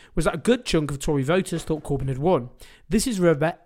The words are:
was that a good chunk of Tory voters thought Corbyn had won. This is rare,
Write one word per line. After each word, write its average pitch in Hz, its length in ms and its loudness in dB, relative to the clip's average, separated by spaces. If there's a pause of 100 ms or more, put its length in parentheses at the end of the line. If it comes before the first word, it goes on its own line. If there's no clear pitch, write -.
(160)
was 160 100 0
that 190 80 2
a 175 60 -6
good 247 260 2
chunk 151 240 0
of 143 80 -4
Tory 143 240 0
voters 165 420 -2
thought 156 200 -6
Corbyn 135 240 -4
had 131 100 -4
won. 139 320 0 (400)
This 202 160 2
is 226 140 -4
rare, 156 460 2